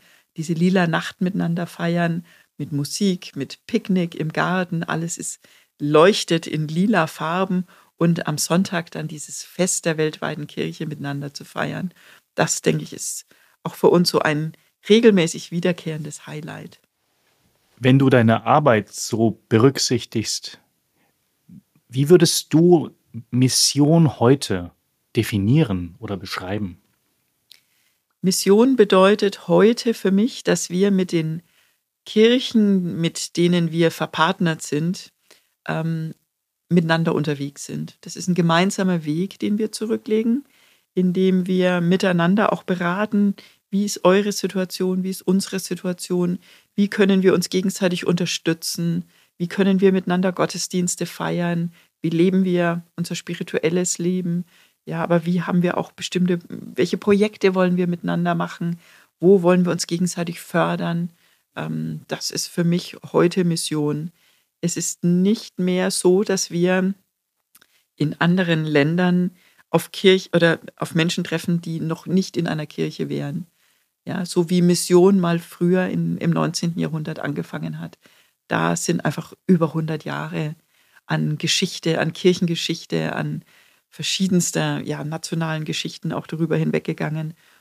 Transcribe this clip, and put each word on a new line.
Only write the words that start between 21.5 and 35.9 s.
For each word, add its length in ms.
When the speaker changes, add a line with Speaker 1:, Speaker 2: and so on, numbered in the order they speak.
Speaker 2:
wie 220
würdest 440
du 380
Mission 880
heute 520
definieren 840
oder 180
beschreiben? 640
Speaker 1:
Mission 540
bedeutet 720
heute 460
für 180
mich, 320
dass 260
wir 220
mit 200
den 300
Kirchen, 960
mit 360
denen 340
wir 200
verpartnert 720
sind, 500
ähm, 460